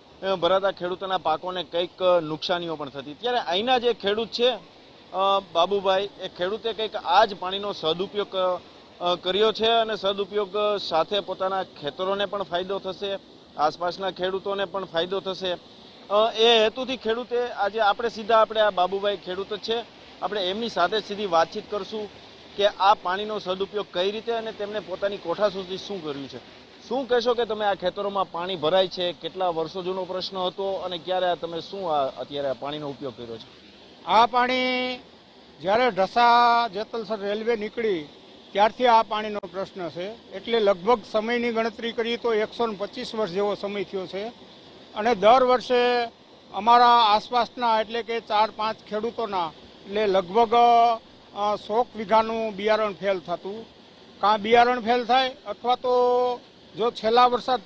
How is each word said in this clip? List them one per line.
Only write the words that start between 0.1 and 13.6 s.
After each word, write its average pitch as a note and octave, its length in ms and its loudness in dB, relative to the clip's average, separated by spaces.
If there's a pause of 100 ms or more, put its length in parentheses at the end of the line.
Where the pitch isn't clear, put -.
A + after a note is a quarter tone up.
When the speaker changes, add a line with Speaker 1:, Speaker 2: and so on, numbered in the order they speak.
Speaker 1:
અ, F#3+ 120 -2
ભરાતા F#3 360 2
ખેડૂતોના F#3 480 -4
પાકોને F3+ 440 -4
કંઈક F3 400 -4 (200)
નુકસાનીઓ D#3+ 540 -4
પણ D3 120 -8
થતી. C#3 260 -12
ત્યારે A#3+ 240 -4
અહીંના G#3 400 0
જે A#3 140 0
ખેડૂત G#3 360 -2
છે, A#3+ 220 0
અ, G3 920 -4 (120)
બાબુભાઈ, F#3+ 560 2 (140)
એ F#3 60 -10
ખેડૂતે G3+ 440 -4
કંઈક G#3 240 -6
આ F#3+ 280 4
જ G3 120 -2
પાણીનો G3 360 -6
સદુપયોગ, F#3+ 640 -4 (640)
અ, F3 140 0
કર્યો F#3+ 380 2
છે G#3+ 140 -2
અને A3+ 300 2
સદુપયોગ G3+ 800 -2
સાથે F3 440 0
પોતાના F#3+ 420 -4
ખેતરોને F#3 640 -4
પણ G3+ 160 -6
ફાયદો F#3 360 -4
થશે, F#3+ 400 -8 (380)
આસપાસના E3+ 540 -2